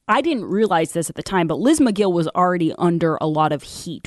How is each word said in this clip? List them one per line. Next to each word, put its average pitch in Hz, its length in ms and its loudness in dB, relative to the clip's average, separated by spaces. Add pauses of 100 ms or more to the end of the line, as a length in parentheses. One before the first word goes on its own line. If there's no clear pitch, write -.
I 226 140 2
didn't 269 240 -2
realize 180 480 0
this 165 160 -4
at - 80 -16
the 151 60 -10
time, 175 260 0
but 151 100 -2
Liz 302 220 4
McGill 202 320 2
was 170 160 0
already 180 500 0
under 170 380 2
a 156 100 -4
lot 156 240 2
of 147 120 -4
heat, - 440 -14